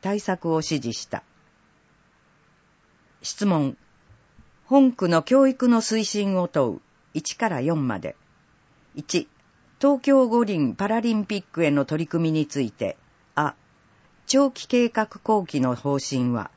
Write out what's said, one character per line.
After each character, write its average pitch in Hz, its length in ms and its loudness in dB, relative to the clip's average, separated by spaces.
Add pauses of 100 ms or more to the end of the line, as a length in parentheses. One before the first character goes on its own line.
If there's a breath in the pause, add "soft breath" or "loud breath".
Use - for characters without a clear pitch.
対 202 200 -4
策 180 320 -4
を 160 60 0
指 156 220 -4
示 120 120 -6
し - 140 -12
た。 - 160 -10 (2000)
質 - 240 -4
問。 156 300 0 (880)
本 262 260 4
区 190 160 -2
の 165 140 4
教 269 260 4
育 254 200 0
の 233 120 4
推 220 240 -2
進 196 340 -2
を 175 100 -2
問 123 280 0
う。 - 40 -16 (340)
一 151 200 -8
か 220 140 -2
ら 156 120 -4
四 151 280 -2
ま 104 100 -4
で。 78 180 -10 (800)
一、 - 340 -4 (520)
東 277 200 4
京 269 280 4
五 233 160 2
輪 160 300 0
パ 196 140 -2
ラ 226 120 0
リ 233 120 0
ン 214 140 -2
ピ 208 100 -4
ッ 190 80 -8
ク 165 200 -4
へ 151 60 2
の 143 140 2
取 156 200 -4
り 156 40 -8
組 165 220 0
み - 20 0
に 156 140 0
つ 143 140 -6
い 117 100 -2
て、 - 260 -6 (380)
あ、 147 200 -2 (720)
長 269 240 2
期 - 180 -14
計 240 200 2
画 220 200 -4 (140)
後 208 220 0
期 147 160 -4
の 127 140 0
方 139 240 -2
針 127 320 -2
は。 117 260 -4